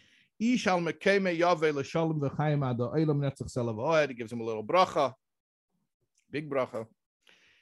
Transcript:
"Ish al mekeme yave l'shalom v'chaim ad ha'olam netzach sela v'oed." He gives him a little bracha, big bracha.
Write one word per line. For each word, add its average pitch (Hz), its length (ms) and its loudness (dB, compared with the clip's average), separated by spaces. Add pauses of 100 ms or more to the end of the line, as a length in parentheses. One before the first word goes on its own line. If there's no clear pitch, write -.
(400)
"Ish 233 280 0
al 185 140 2
mekeme 190 560 2
yave 160 360 4
l'shalom 156 460 -2
v'chaim 147 500 0
ad 120 100 -2
ha'olam 143 420 0
netzach 131 280 -4
sela 117 240 -4
v'oed." 147 360 2
He 131 40 -10
gives 113 180 -10
him 117 100 -8
a - 20 -6
little 110 200 -4
bracha, 160 500 2 (1160)
big 147 200 -8
bracha. 123 360 -2 (760)